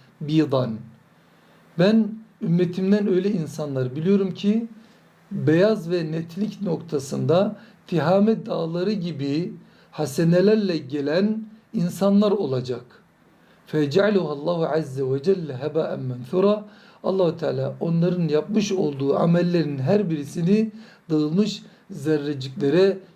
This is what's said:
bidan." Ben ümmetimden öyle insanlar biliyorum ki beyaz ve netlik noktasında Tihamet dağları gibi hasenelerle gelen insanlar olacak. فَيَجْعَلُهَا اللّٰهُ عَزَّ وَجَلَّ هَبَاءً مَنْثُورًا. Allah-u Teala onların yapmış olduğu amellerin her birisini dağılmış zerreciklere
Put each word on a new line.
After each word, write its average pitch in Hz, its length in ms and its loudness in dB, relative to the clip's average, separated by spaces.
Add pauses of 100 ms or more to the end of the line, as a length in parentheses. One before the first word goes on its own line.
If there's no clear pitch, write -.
(220)
bidan." 139 560 0 (1000)
Ben 208 360 4 (260)
ümmetimden 190 680 2
öyle 185 240 2
insanlar 139 640 -4
biliyorum 185 380 2
ki 214 340 0 (640)
beyaz 170 600 2
ve 165 200 -2
netlik 196 500 -6
noktasında 151 960 -2 (320)
Tihamet 180 580 2
dağları 170 460 -4
gibi 165 640 -4 (380)
hasenelerle 175 840 2
gelen 151 680 -2 (280)
insanlar 196 580 2
olacak. 127 520 -2 (880)
فَيَجْعَلُهَا 165 680 2
اللّٰهُ 165 220 -2 (160)
عَزَّ 139 260 -4
وَجَلَّ 139 580 -2
هَبَاءً 147 400 -2 (120)
مَنْثُورًا. 190 520 0 (400)
Allah-u 180 340 0
Teala 131 420 -4
onların 170 480 0
yapmış 151 440 0
olduğu 147 480 0
amellerin 170 580 2
her 180 320 0
birisini 170 600 0 (380)
dağılmış 160 540 0 (280)
zerreciklere 147 1080 0 (180)